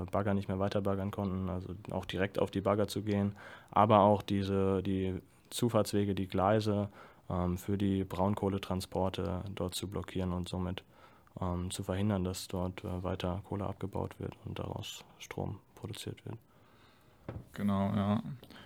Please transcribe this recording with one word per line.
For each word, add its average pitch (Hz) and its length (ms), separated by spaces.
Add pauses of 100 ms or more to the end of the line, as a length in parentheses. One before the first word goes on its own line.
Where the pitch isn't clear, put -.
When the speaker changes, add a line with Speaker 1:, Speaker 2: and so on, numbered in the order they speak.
(100)
Speaker 1:
Bagger 101 220
nicht 98 160
mehr 95 100
weiter 101 220
baggern 98 300
konnten, 92 400
also 92 240 (160)
auch 92 160
direkt 95 320
auf 98 120
die 98 120
Bagger 101 260
zu 98 140
gehen, 101 340 (340)
aber 104 300
auch 101 220
diese, 98 600
die 95 320 (360)
Zufahrtswege, 101 640
die 95 120
Gleise, 104 640 (400)
ähm, 90 300
für 101 180
die 98 280
Braunkohletransporte 95 1400 (120)
dort 92 200
zu - 140
blockieren 92 440
und 90 160
somit, 92 360 (540)
ähm, 90 320
zu 101 120
verhindern, 98 420
dass 92 240
dort, 90 340
äh, 92 220
weiter 92 420
Kohle 98 200
abgebaut 95 520
wird - 140 (140)
und 95 120
daraus - 460 (140)
Strom 95 400 (160)
produziert - 500
wird. 117 140 (1120)
Speaker 2:
Genau, 98 420
ja. 104 280 (420)